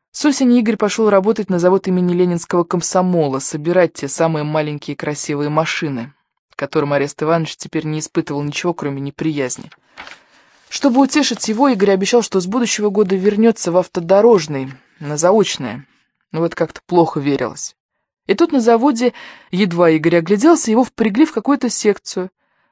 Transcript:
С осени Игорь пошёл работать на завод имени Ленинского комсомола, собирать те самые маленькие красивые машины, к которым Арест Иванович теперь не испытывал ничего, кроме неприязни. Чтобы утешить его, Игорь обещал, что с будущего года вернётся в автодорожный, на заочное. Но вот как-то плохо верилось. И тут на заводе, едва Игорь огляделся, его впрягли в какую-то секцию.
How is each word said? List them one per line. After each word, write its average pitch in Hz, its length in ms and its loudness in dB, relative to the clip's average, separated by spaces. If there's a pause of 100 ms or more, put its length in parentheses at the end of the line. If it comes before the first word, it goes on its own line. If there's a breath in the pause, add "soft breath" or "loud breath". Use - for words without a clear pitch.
(120)
С - 140 -6
осени 262 340 4
Игорь 220 180 0
пошёл 214 320 0
работать 208 400 2
на 185 80 0
завод 180 300 2
имени 180 260 2
Ленинского 175 520 0
комсомола, 170 760 0
собирать 165 540 0
те - 140 -10
самые 160 360 -2
маленькие 151 540 -4
красивые 147 520 -6
машины, 147 640 -4 (380)
к - 80 -20
которым 147 340 -2
Арест 143 300 -2
Иванович 160 320 -2
теперь - 300 -8
не 151 140 -4
испытывал 151 440 -4
ничего, 147 300 -4
кроме 139 280 -6
неприязни. 139 720 -6 (960 loud breath)
Чтобы 262 320 2
утешить 269 460 0
его, 226 220 0
Игорь 202 220 2
обещал, 196 300 2
что 190 200 -2
с 180 60 -6
будущего 214 420 -2
года 196 260 0
вернётся 208 560 2
в 170 60 2
автодорожный, 170 960 2 (260)
на 151 160 -8
заочное. 147 720 0 (460)
Но 160 80 -4
вот 165 120 -2
как-то - 320 -4
плохо 165 360 0
верилось. 135 560 -4 (500)
И - 60 2
тут 330 180 0
на 277 80 2
заводе, 233 540 2 (380 loud breath)
едва 175 400 2
Игорь 160 260 2
огляделся, 214 540 2
его 233 120 4
впрягли 226 420 0
в - 60 -8
какую-то - 380 -2
секцию. 196 600 -2 (420)